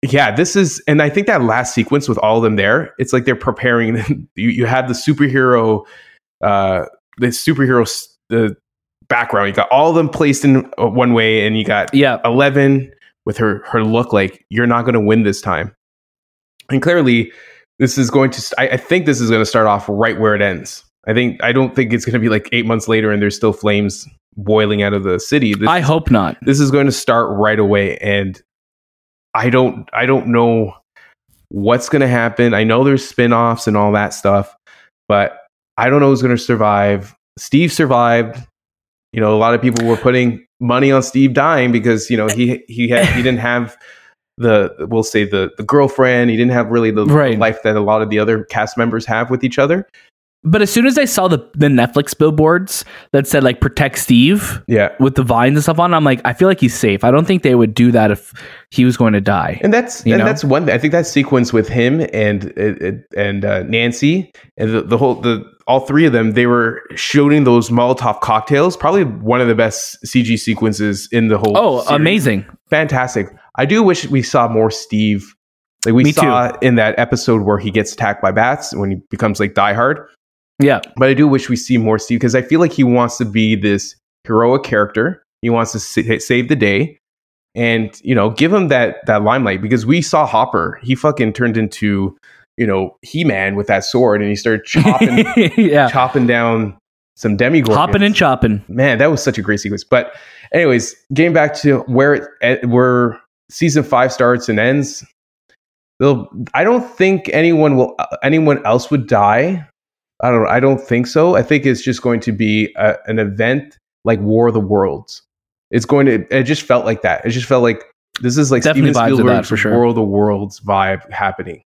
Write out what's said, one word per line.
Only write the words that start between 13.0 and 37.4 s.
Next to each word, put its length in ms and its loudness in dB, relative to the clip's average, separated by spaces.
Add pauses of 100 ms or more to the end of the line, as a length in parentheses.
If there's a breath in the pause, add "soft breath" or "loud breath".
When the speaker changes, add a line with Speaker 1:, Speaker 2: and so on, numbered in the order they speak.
Speaker 1:
with 120 -6
her, 280 -2
her 180 -2
look 300 -2
like, 360 -2
"You're 180 -2
not 180 0
gonna 160 0
win 220 2
this 180 -2
time." 320 -6 (1000)
And 100 0
clearly, 500 0 (480 loud breath)
this 180 0
is 120 0
going 220 2
to 100 -12
st-, 180 -8
I, 160 -2
I 20 -4
think 300 -2
this 120 0
is 100 -2
gonna 160 2
start 220 2
off 220 0
right 280 -2
where 180 2
it 60 0
ends. 440 -6 (220)
I 60 -2
think, 300 -2
I 80 0
don't 240 0
think 160 0
it's 140 -2
gonna 140 -2
be, 100 0
like, 240 -2
eight 120 -2
months 220 -4
later 240 0
and 100 -2
there's 140 -2
still 180 0
flames 540 -2 (300)
boiling 460 0
out 100 0
of 100 -2
the 160 -2
city. 340 0
This 140 -2
Speaker 2:
I 120 2
Speaker 1:
is, 60 -2
Speaker 2:
hope 260 0
not. 320 0
Speaker 1:
this 180 0
is 100 2
going 140 2
to 60 2
start 460 0
right 220 2
away, 380 2
and 440 -4 (920)
I 160 -2
don't, 440 0
I 120 -2
don't 220 -2
know 460 0 (760 soft breath)
what's 400 -2
gonna 180 2
happen. 460 0
I 100 2
know 200 2
there's 240 0
spin-offs 600 0
and 80 0
all 180 2
that 200 -2
stuff, 420 -2 (520 soft breath)
but 380 0 (320)
I 120 0
don't 100 4
know 100 4
who's 120 2
gonna 160 0
survive. 800 0 (220)
Steve 340 0